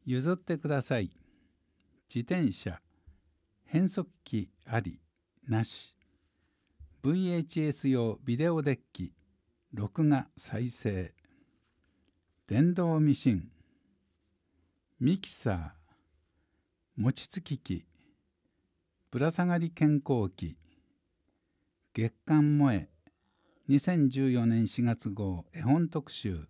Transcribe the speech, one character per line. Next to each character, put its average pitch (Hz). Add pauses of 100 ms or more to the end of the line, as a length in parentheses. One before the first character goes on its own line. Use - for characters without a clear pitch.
譲 131
っ 180
て 175
く -
だ 143
さ 127
い。 92 (960)
自 -
転 156
車、 - (840)
変 170
速 - (140)
機 - (140)
あ 120
り、 90 (460)
な 113
し。 - (1040)
ブ 151
イ 185
エ 175
イ 165
チ 165
エ 151
ス -
用 117
ビ 120
デ 160
オ 165
デ 139
ッ - (140)
キ、 87 (600)
録 107
画 139 (100)
再 120
生。 95 (1400)
電 151
動 165
ミ 151
シ 135
ン、 87 (1500)
ミ 160
キ -
サ -
ー、 82 (1300)
餅 -
つ 185
き 139
機、 - (1300)
ぶ 123
ら 147
下 175
が 175
り 165
健 151
康 113
器。 - (1400)
月 113 (140)
刊 147
萌 139
え、 78 (800)
二 139
千 160
十 135
四 117
年 113
四 -
月 117
号、 98
絵 -
本 147
特 -
集。 85